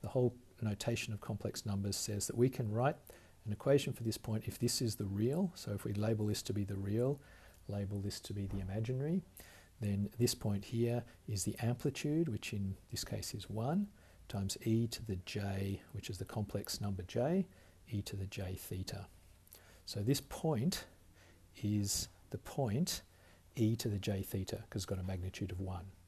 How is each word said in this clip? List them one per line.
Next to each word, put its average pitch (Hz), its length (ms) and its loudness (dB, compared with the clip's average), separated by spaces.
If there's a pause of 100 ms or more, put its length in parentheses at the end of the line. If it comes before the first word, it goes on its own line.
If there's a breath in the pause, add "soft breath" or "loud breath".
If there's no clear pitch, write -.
the 113 60 -6
whole 123 260 4 (280)
notation 110 500 0
of 104 80 -6
complex - 460 -4
numbers 101 300 0
says 101 300 -2
that - 100 -4
we 120 120 8
can 120 220 0
write 120 260 2 (480 loud breath)
an 104 80 -2
equation 139 400 4
for 117 100 -6
this 113 160 0
point 110 280 -2
if - 120 -6
this - 220 2
is 113 160 2
the 104 80 -4
real. 127 500 2
So - 180 -6
if 98 120 -4
we 110 80 -2
label 107 340 2
this 104 160 0
to - 100 -4
be 104 120 2
the 98 120 -4
real, 113 440 2 (480 loud breath)
label 101 320 -2
this 101 200 -4
to - 120 -10
be 101 140 -2
the 98 140 -2
imaginary, 127 640 0 (580 loud breath)
then 101 280 2 (100)
this 120 160 6
point 101 300 0
here 117 400 2 (240 loud breath)
is 104 160 0
the 101 160 0
amplitude, 147 680 2
which 107 260 -4
in 98 220 0 (140)
this 113 140 -4
case - 300 -4
is 104 160 -8
one, 147 380 2 (380 loud breath)
times 98 360 -2
e 113 240 4
to - 180 -6
the 92 220 -2
j, 98 560 -2 (100)
which - 160 -8
is 98 100 -6
the - 60 -4
complex - 560 -4
number 98 220 -2
j, 156 440 2 (440 loud breath)
e 104 120 0
to - 140 -6
the 95 100 -2
j 95 280 -4
theta. 98 520 -6 (800 loud breath)
So - 160 -4
this 131 200 4
point 151 680 0 (760 loud breath)
is 104 460 2 (220)
the - 80 -6
point 131 640 0 (520 loud breath)
e 113 220 4
to 117 120 -2
the 101 100 2
j 98 240 0
theta, 95 460 -4
'cause 101 140 -2
it's - 40 -6
got 95 120 -2
a 92 60 -2
magnitude 92 480 -2
of 92 80 -4
one. 92 260 -4 (220)